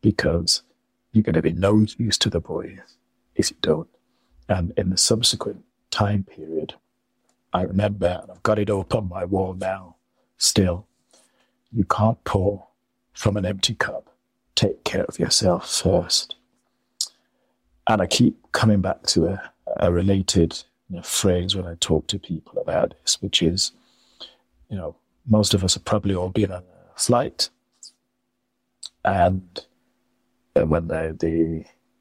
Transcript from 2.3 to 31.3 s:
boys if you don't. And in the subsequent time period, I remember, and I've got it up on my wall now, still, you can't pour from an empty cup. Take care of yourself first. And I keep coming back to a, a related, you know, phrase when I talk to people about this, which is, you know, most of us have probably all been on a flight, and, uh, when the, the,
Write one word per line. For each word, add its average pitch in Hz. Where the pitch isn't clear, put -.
boys -
if -
you -
don't. -
And 90
in 90
the 92
subsequent -
time 104
period, -
I 90
remember, 92
and -
I've -
got 107
it 104
up 98
on 107
my 90
wall 95
now, 95
still, 92
you 113
can't -
pour 98
from -
an 180
empty 98
cup. -
Take -
care -
of -
yourself -
first. -
And 107
I 90
keep -
coming 104
back 90
to 80
a, 95
a 87
related, 92
you 90
know, 87
phrase 90
when 92
I 85
talk -
to 98
people -
about -
this, -
which -
is, 87
you 107
know, 82
most 107
of 95
us 92
have -
probably 104
all 90
been 98
on 90
a -
flight, -
and, 92
uh, -
when 82
the, 80
the, 82